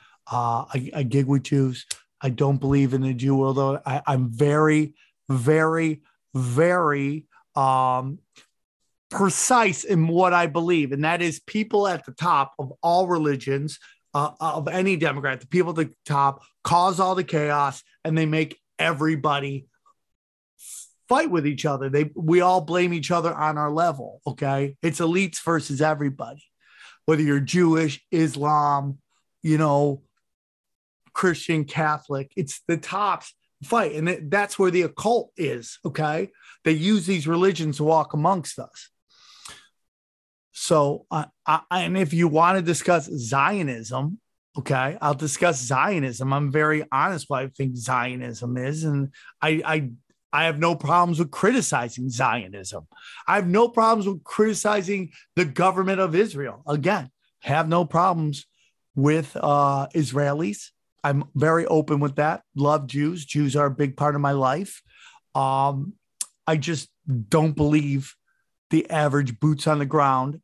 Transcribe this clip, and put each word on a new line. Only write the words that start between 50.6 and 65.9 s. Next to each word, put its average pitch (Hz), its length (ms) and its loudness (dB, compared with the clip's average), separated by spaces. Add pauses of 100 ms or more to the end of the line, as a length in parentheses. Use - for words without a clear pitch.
problems 170 420 2
with 160 140 -2
criticizing 131 800 0
Zionism. 104 800 -4 (380)
I 180 100 2
have 196 120 0
no 220 220 4
problems 226 360 2
with 196 200 -4
criticizing 202 880 0 (240)
the 175 80 4
government 185 560 0
of 170 120 0
Israel. 147 540 -2
Again, 151 420 -2 (300)
have 160 300 0
no 170 160 2
problems 165 600 0 (500)
with, 147 460 2
uh, 143 540 2
Israelis. 147 760 -2 (340)
I'm 143 180 0 (120)
very 160 320 2
open 151 340 2
with 139 160 -2
that. 151 260 0 (100)
Love 143 340 0
Jews. 147 360 -4
Jews 143 320 0
are 147 120 2
a 139 40 -2
big 135 240 -2
part 147 200 0
of 143 60 -2
my 143 120 0
life. 139 500 -2 (500)
Um, 139 600 0 (520)